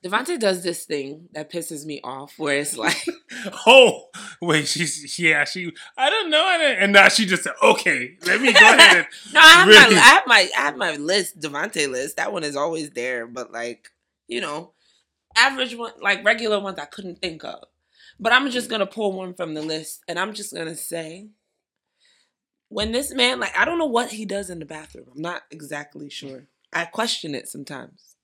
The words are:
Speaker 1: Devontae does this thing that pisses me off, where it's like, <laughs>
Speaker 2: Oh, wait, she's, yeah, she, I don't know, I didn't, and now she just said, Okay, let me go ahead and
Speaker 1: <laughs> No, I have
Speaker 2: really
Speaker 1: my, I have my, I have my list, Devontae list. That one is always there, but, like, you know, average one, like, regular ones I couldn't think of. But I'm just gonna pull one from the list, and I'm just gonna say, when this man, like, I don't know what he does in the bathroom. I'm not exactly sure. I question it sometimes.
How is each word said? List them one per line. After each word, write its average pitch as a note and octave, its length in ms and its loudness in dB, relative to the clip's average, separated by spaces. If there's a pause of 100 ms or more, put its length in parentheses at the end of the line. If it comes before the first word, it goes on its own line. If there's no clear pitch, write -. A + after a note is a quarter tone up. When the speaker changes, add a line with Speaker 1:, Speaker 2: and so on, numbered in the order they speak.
Speaker 1:
Devontae B3 360 -4
does F#3+ 240 0
this F3 220 -8
thing D3 460 -10
that D3+ 200 -14
pisses E3 340 -12
me D3+ 180 -12
off, C3+ 340 -14
where C#3+ 220 -2
it's C#3+ 180 -8
like, - 300 -4 (260)
<laughs> A#3 320 -10
Speaker 2:
Oh, B3 440 8 (300)
wait, D#3 280 -2
she's, D3 500 -8
yeah, D#3 280 0
she, F3 280 -12 (240)
I C4+ 140 0
don't G#4 180 -4
know, D4+ 160 2
I F#4 140 0
didn't, B3+ 240 0
and G3+ 100 0
now G3 140 8
she G#3+ 180 0
just F3+ 180 -4
said, C#3+ 100 -8 (100)
Okay, B2+ 540 0 (100)
let G3 140 0
me B3 120 2
go C#4 60 6
ahead - 380 8
and E3 100 -2 (120)
Speaker 1:
<laughs> - 140 -20
No, D4+ 60 4
I D#4 80 10
have E4+ 200 10
Speaker 2:
really G#3+ 280 10
Speaker 1:
my, E3+ 60 6
I - 20 8
have C#4 240 8
my, G#3 300 4
I - 40 -2
have C#4+ 160 -4
my F3 200 -4
list, F3 420 -4
Devontae D3+ 500 -6
list. B2+ 280 -8
That F#3+ 140 -6
one F3+ 120 -6
is D3 120 -6
always D3+ 360 -6
there, B2 340 -8
but, A#2+ 260 -14
like, A#2 380 -12 (380)
you A#2 140 -8
know, D#3 320 -10 (640)
average B3+ 400 0
one, A#3 240 -12
like, G3 240 -2
regular A3 360 -2
ones G3 180 -10
I D3 80 -12
couldn't F3+ 340 -18
think D#3+ 240 -12
of. - 200 -16 (560)
But A3+ 120 0
I'm C4 200 2
just A#3 180 -6
gonna G#3+ 160 -2
pull G#3 260 -6
one F#3 220 -10
from E3 220 -10
the D3+ 80 -8
list, D#3 440 -10
and E3+ 120 -8
I'm G#3+ 160 -4
just G#3 180 -14
gonna E3 220 -10
say, E3 540 -12 (1400)
when G#3+ 220 -6
this C4 200 -4
man, B3+ 280 -2
like, G3+ 180 -6
I G3+ 80 2
don't E4+ 140 -4
know D#4+ 60 -2
what A#3 260 -4
he G#3+ 140 -12
does G3 260 -8
in E3+ 80 -14
the D#3 60 -14
bathroom. D#3 500 -20
I'm D3 60 -14
not E3+ 200 -10 (100)
exactly D3 600 -16
sure. C3+ 340 -18 (260)
I E3+ 140 -6
question A3 500 -8
it - 120 -14
sometimes. C3+ 760 -18